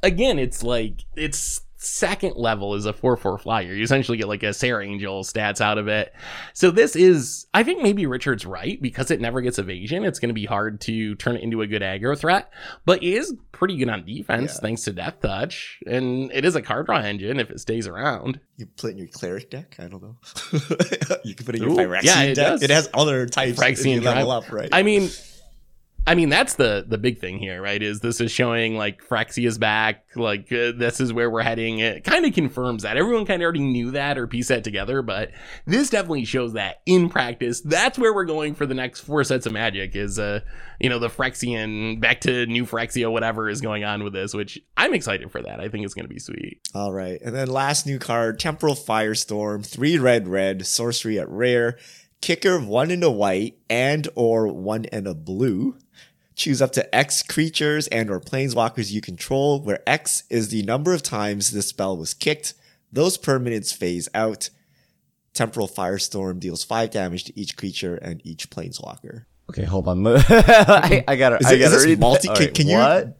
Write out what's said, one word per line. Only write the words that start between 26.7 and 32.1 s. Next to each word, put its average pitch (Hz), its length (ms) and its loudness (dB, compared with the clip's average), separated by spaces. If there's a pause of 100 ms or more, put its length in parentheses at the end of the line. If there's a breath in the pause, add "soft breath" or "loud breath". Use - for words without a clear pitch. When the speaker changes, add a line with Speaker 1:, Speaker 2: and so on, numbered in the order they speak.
Speaker 1:
the 110 100 -2
big 113 220 0
thing 92 180 -8
here, 95 240 -8
right? 101 200 -2
Is 104 180 -4
this 117 220 -2
is 117 100 0
showing, 117 440 0
like, 104 320 -4
Phyrexia's 113 520 -2
back, 110 440 0 (120)
like, 104 360 -4
uh, 120 240 0
this 120 240 -2
is 123 140 0
where 117 160 0
we're 113 140 -2
heading. 113 340 -2
It 110 260 -2
kinda 330 280 2